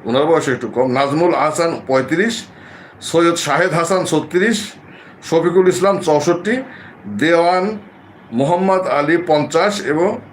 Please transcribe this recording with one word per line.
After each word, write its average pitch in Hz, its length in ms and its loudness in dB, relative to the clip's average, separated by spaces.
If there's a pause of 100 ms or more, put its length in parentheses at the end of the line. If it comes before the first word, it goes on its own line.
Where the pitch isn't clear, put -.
ওনার 131 200 2
বয়স 156 240 2
একটু 120 180 -4
কম। 123 240 0
নাজমুল 143 440 2
আহসান, 151 520 -2
পঁয়ত্রিশ। 156 580 -2 (560)
সৈয়দ 170 340 0
শাহেদ 156 380 0
হাসান, 170 320 0
ছত্রিশ। 185 680 -2 (500)
শফিকুল 170 440 2
ইসলাম, 180 300 2
চৌষট্টি। 175 680 0 (540)
দেওয়ান 175 600 2 (540)
মোহাম্মদ 175 560 0
আলী, 143 300 2 (100)
পঞ্চাশ। 165 540 0
এবং 175 380 -2 (140)